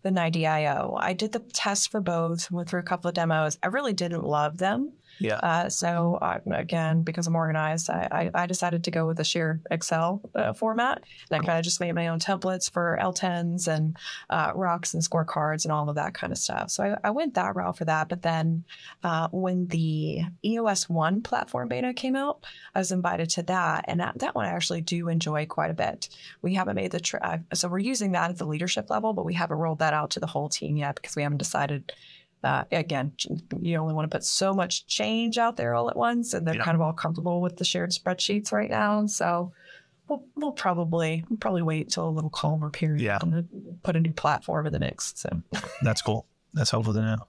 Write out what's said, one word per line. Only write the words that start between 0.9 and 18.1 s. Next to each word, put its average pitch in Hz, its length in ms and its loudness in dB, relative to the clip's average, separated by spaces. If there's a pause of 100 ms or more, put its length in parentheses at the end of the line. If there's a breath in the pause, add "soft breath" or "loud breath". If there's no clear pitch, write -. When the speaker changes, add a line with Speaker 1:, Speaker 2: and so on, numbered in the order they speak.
Speaker 1:
I - 140 2
did 214 180 -2
the 226 80 -4
test - 540 -2
for 214 80 0
both, 170 500 0
went 175 180 -4
through 180 120 0
a 175 40 -10
couple 175 240 -2
of 170 60 -2
demos. 156 480 2
I 180 60 0
really 247 240 0
didn't 170 320 -2
love 147 340 0
them. 226 340 0 (280 loud breath)
Speaker 2:
Yeah. - 160 0
Speaker 1:
Uh, 170 320 2
so, 170 540 2
uh, - 160 0 (140)
again, 165 500 2
because 165 240 -2
I'm 165 100 0
organized, 160 540 0
I, 170 440 0
I, 175 80 2
I 180 40 0
decided 175 380 0
to 175 60 -2
go 165 160 0
with 165 140 0
a 156 40 0
shared 160 360 0 (100)
Excel, 170 520 0 (120)
uh, - 200 0
format. 226 500 0 (260 loud breath)
And 156 100 2
I 160 40 0
kinda 165 180 2
just 175 180 0
made 170 120 0
my 170 160 0
own 165 100 0
templates 185 540 0
for 170 240 2
L 185 160 2
tens 175 560 0
and, 156 280 2 (340 loud breath)
uh, 156 240 2
rocks 175 400 -2
and 165 80 0
scorecards 160 600 0
and 160 60 0
all 151 180 2
of 147 80 -2
that 151 180 -2
kind - 180 -4
of - 60 -4
stuff. - 320 -2
So - 120 -2
I, 202 260 0
I - 20 4
went 285 240 -2
that 190 200 0
route 180 220 -2
for 170 80 -4
that. 160 240 2
But 175 140 -6